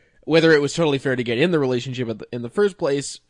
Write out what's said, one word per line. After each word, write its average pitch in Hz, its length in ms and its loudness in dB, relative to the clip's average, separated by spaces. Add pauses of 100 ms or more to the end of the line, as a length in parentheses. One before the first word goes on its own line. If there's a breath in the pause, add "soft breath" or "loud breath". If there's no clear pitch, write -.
(260 soft breath)
Whether 160 260 4
it 147 100 6
was 143 140 -4
totally 147 240 0
fair 131 160 -2
to 127 80 -4
get 117 160 -2
in 170 100 2
the 170 80 0
relationship 127 520 -2
at 110 100 -6
the, - 120 -16
in 120 120 -8
the 120 60 -8
first 202 280 0
place, 143 520 -4